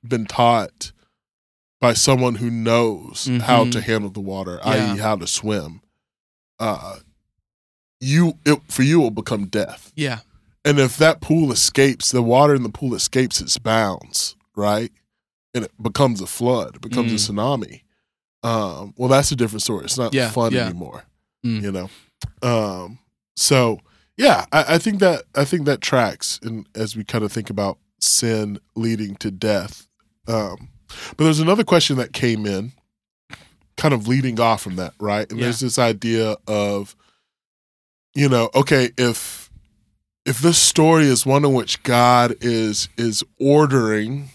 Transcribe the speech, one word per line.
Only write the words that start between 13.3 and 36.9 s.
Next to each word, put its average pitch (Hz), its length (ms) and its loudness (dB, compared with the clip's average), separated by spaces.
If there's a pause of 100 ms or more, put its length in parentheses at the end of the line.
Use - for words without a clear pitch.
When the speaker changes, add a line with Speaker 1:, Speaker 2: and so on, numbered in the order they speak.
Speaker 1:
its - 160 -4
bounds, 110 760 -2 (200)
right? 104 360 -2 (640)
And 113 120 -4
it - 60 -14 (100)
becomes 113 400 0
a 90 60 -8
flood, 117 480 -2
it - 60 -20
becomes 120 300 -2
a 110 40 -2 (180)
Speaker 2:
Mm. - 40 -6
Speaker 1:
tsunami. 120 440 -4 (680)
Um, 101 480 -4
well, 127 120 -2
that's 139 220 4
a 143 40 -4
different 107 280 -2
story. 104 220 -4
It's - 120 -4
not 120 160 -2
Speaker 2:
Yeah, 123 180 0
Speaker 1:
fun 113 220 0
Speaker 2:
yeah. 123 120 0
Speaker 1:
anymore, 87 400 -12 (400)
Speaker 2:
Mm. 113 160 -2
Speaker 1:
you 101 100 -4
know? 92 180 -8 (520)
Um, 107 580 -2 (360)
so, 123 440 2 (380)
yeah, 240 360 4
I, 151 220 4
I - 20 4
think 202 220 -2
that, 180 240 2 (120)
I 139 100 2
think 156 200 -2
that 143 160 0
tracks - 640 -2
in, 113 220 -10 (100)
as 107 200 -6
we 107 80 -8
kinda 107 240 -4
think 104 220 -8
about 98 300 -4 (200)
sin 107 600 -2 (160)
leading 110 420 -4
to 110 140 -6
death. 101 560 -4 (400)
Um, 107 420 -6 (480)
but 151 80 2
there's 156 160 2
another 196 240 2
question 156 320 2
that 120 160 -6
came 110 320 -2
in 101 260 -4 (1040)
kind 151 180 0
of 110 140 -2
leading 127 320 0
off 113 220 2
from 95 160 -10
that, 90 220 -8
right? 104 300 -4
And 110 100 -10
Speaker 2:
Yeah. 123 80 -2
Speaker 1:
there's 117 120 -4
this 127 180 -4
idea 110 600 0 (100)
of, 101 480 -4 (1200)